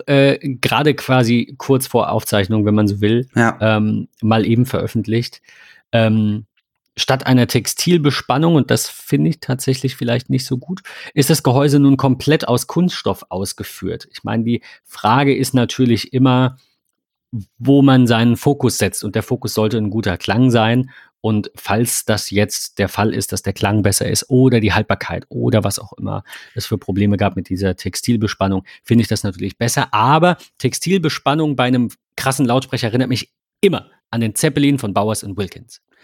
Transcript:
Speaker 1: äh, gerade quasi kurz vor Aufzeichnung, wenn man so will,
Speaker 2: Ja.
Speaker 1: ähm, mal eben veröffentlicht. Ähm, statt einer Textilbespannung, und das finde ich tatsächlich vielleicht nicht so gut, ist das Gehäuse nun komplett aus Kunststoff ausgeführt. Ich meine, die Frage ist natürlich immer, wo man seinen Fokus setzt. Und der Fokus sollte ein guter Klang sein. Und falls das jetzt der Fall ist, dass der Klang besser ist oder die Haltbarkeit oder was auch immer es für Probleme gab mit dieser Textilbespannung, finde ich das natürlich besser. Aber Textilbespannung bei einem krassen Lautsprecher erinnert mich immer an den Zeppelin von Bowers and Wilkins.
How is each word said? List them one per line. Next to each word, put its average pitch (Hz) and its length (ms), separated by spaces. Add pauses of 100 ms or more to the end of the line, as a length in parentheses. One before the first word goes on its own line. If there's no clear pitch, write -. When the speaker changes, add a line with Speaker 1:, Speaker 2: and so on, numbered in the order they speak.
Speaker 1:
äh, 139 360
gerade 139 520
quasi 120 640
kurz 131 280
vor - 260
Aufzeichnung, 107 520
wenn 104 100
man 107 140
so 98 120
will, 117 340
Speaker 2:
Ja. 117 260
Speaker 1:
ähm, 107 480 (140)
mal 110 240
eben 117 180
veröffentlicht. 110 800 (500)
Ähm, 110 520 (520)
statt 131 300
einer 127 200
Textilbespannung, 151 1080
und 131 140
das 123 180
finde 151 420
ich - 100
tatsächlich 131 560
vielleicht 120 320
nicht 131 160
so 131 140
gut, 185 240 (320)
ist 143 160
das 156 120
Gehäuse 139 380
nun 139 160
komplett 131 500
aus 120 200
Kunststoff - 640
ausgeführt. 92 800
Ich - 100
meine, 113 220
die 117 160 (240)
Frage 131 500
ist 127 200
natürlich 120 580
immer, 131 460 (1000)
wo 139 220
man 131 260
seinen 117 300
Fokus 135 400
setzt. - 280
Und 104 100
der 110 80
Fokus - 320
sollte 110 240
ein 107 100
guter 98 300
Klang 123 320
sein. 117 400 (320)
Und 107 320
falls - 520
das 107 240
jetzt - 480
der 98 100
Fall 104 260
ist, - 180
dass 95 100
der 98 100
Klang 104 300
besser 98 260
ist - 220
oder 127 280
die 104 140
Haltbarkeit 98 560
oder 113 360
was 101 140
auch - 140
immer 101 320 (300)
es 107 120
für 104 120
Probleme 101 400
gab 95 180
mit 92 140
dieser 92 260
Textilbespannung, 101 880 (180)
finde 117 200
ich 101 60
das 110 140
natürlich 95 360
besser. - 340
Aber 151 460 (200)
Textilbespannung 156 960
bei 131 80
einem 123 260 (260)
krassen 135 300
Lautsprecher 120 420
erinnert 123 220
mich - 220 (280)
immer 180 300 (200)
an 117 120
den 110 120
Zeppelin 143 440
von 101 160
Bowers 107 280
and 98 140
Wilkins. - 460 (220)